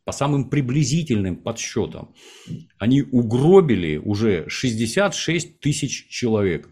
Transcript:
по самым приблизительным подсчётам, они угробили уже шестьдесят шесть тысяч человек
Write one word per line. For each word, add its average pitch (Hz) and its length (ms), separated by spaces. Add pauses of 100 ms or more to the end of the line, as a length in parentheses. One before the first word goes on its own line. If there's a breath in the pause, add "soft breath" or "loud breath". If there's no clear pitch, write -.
по - 80
самым 143 380
приблизительным 127 880
подсчётам, - 800 (640 loud breath)
они 131 240
угробили 120 920
уже 101 520
шестьдесят 117 640
шесть - 460
тысяч - 500
человек 101 640